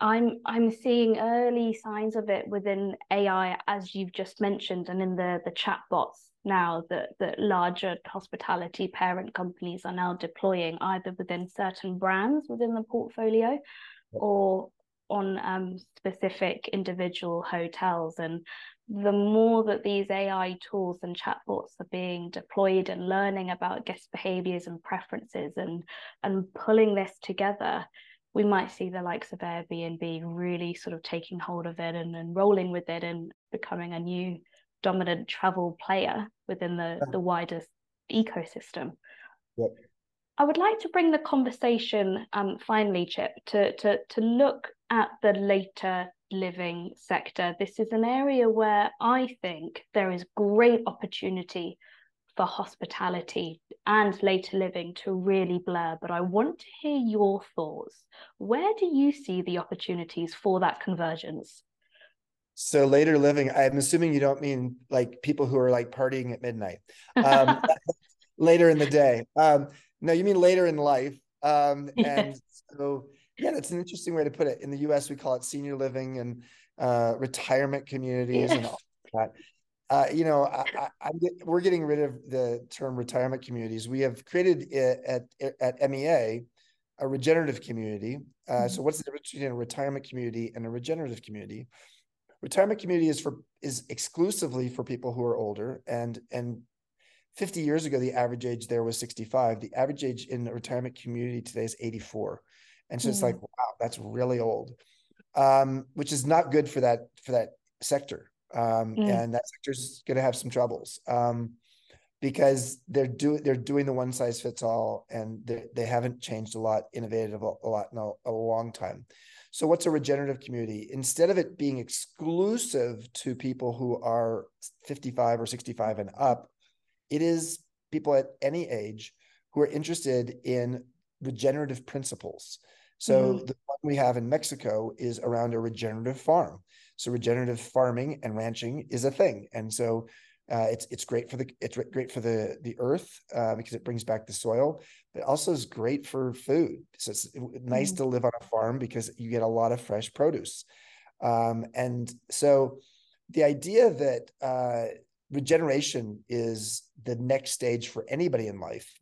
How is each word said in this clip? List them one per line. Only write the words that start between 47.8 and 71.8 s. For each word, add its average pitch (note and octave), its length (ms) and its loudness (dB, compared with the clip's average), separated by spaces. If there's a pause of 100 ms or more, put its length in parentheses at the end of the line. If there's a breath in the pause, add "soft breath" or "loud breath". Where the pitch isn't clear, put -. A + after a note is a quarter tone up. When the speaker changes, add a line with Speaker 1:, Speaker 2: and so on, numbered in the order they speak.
Speaker 1:
is A3 100 0
an A3+ 140 2
area C4 420 4
where G#3+ 440 4 (100)
I B3 400 2
think E3 420 -8 (120)
there G3 160 4
is F3+ 160 -4 (100)
great A#3 500 6
opportunity F#3 920 -6 (580 soft breath)
for F#3 80 2
hospitality F3+ 1160 -6 (240)
and G#3 360 4
later F#3+ 360 2
living F3+ 340 -4 (120)
to G3 100 -2
really F#3 500 2
blur, E3+ 380 -2
but F3 80 -6
I F3 100 -2
want G3+ 380 0
to - 80 -20 (160)
hear D4 160 0
your G#3 420 2 (140)
thoughts. - 500 -8 (320 loud breath)
Where D4+ 420 0
do G4+ 60 0
you C#4+ 280 4
see F#3 280 -4
the F3+ 160 -2
opportunities E3+ 800 -6
for F#3 260 2
that F3+ 200 0
convergence? E3 840 -6 (880 soft breath)
Speaker 2:
So - 340 4
later D3+ 300 8
living, C#3+ 340 6
I'm C#3 280 4
assuming E3 340 4
you C#3+ 80 2
don't C#3 220 2
mean, B2+ 340 -2 (140)
like, B2 320 0
people C#3+ 240 0
who C3 100 2
are, B2+ 140 6
like, A#2+ 200 2
partying C3 440 -2
at - 80 -12
midnight, A2 380 -6 (360 loud breath)
um, C#3 420 8 (400)
Speaker 1:
<laughs> - 380 -20
Speaker 2:
later E3+ 320 8
in D#3+ 80 8
the D3 100 4
day. C3+ 380 6 (100)
Um, D3 340 6 (340 loud breath)
no, E3 100 4
you F3 120 4
mean G3+ 140 4
later F3+ 280 8
in D#3 100 2
life. C#3+ 420 2 (240)
Um, C#3+ 500 4